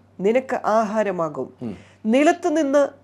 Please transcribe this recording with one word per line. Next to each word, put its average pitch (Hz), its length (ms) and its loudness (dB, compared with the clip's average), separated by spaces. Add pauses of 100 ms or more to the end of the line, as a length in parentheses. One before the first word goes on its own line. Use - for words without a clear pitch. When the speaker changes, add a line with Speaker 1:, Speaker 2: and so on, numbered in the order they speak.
(200)
Speaker 1:
നിനക്ക് 233 460 0
ആഹാരമാകും. 196 840 -2 (120)
Speaker 2:
ഉം. 107 140 -8 (300)
Speaker 1:
നിലത്തുനിന്ന് 294 800 2 (200)